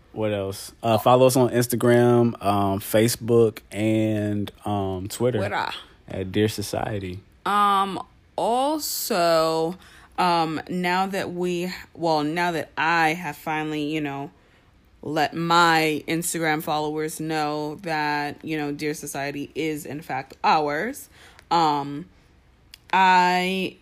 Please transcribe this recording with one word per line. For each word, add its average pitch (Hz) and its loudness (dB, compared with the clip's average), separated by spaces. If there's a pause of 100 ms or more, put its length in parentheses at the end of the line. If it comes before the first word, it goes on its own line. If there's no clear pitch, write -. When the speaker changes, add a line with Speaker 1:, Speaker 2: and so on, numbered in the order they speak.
(120)
Speaker 1:
what 107 -2
else? 98 -6 (100)
Uh, 113 4
follow 127 8
us 127 4
on 123 6
Instagram, 120 4
um, 101 0
Facebook, 113 2 (120)
and, 107 -2 (140)
um, 98 -4
Twitter 120 -2
Speaker 2:
Twitter. 101 -4 (400)
Speaker 1:
at 95 -8
Dear 104 4
Society. 101 -6 (240)
Speaker 2:
Um, 196 0 (340)
also, 175 0 (420)
um, 165 2
now 180 0
that 190 -6
we, 180 -4 (220)
well, 156 0
now 175 -2
that 156 -6
I 160 2
have 160 -6
finally, 156 -4
you 156 -4
know, 139 -8 (720)
let 151 -2
my 165 2
Instagram 160 -2
followers 151 -4
know 151 -4
that, 147 -4
you 156 -6
know, 147 -4
Dear 151 -4
Society 143 -8
is 151 -6
in 143 -10
fact 139 -10
ours, 165 0 (420)
um, 147 0 (840)
I 185 2